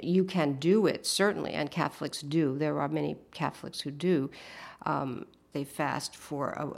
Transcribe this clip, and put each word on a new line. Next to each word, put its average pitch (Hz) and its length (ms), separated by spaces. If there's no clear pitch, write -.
You 185 220
can 180 300
do 170 340
it, - 180
certainly, 190 480
and 151 160
Catholics 147 520
do. 143 360
There 147 240
are 143 80
many 151 280
Catholics - 500
who 143 100
do. 143 400
Um, 143 400
they 143 120
fast 139 500
for 143 380
a, 147 140